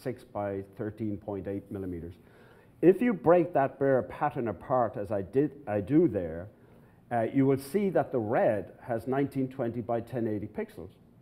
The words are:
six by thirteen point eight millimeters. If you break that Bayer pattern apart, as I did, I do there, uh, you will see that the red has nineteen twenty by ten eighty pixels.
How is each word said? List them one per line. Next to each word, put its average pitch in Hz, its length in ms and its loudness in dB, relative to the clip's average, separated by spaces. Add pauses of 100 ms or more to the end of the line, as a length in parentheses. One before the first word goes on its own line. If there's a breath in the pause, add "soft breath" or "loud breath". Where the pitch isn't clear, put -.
six 123 220 -8
by 101 380 -6 (140)
thirteen 107 400 -6
point 98 320 -8
eight 98 220 -6
millimeters. 87 440 -8 (680 loud breath)
If 185 180 8
you 247 140 2
break 165 400 4
that 135 240 2
Bayer 135 240 4
pattern 143 460 -4
apart, 117 500 0
as 104 120 -6
I 101 120 0
did, 139 300 2 (140)
I 104 140 0
do 143 260 4
there, 87 420 -4 (640 loud breath)
uh, 117 240 2
you 139 100 6
will 135 140 4
see 196 320 0
that 156 220 0
the 135 60 0
red 113 640 0
has 117 260 -4
nineteen 135 420 0
twenty 120 320 -6
by 117 200 -2
ten 117 260 -4
eighty 107 200 -4
pixels. 98 440 -10 (320)